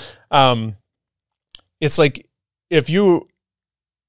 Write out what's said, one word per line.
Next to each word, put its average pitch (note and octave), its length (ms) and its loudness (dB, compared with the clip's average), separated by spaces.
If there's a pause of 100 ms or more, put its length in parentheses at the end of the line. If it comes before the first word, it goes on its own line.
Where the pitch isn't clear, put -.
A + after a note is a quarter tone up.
(300)
um, A#2+ 460 0 (1040)
it's D3+ 180 -2
like, D3 300 -2 (420)
if D3+ 180 0
you, F3+ 380 0 (840)